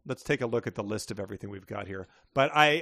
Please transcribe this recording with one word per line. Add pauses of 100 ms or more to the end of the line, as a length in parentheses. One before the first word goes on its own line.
let's
take
a
look
at
the
list
of
everything
we've
got
here. (260)
But
I,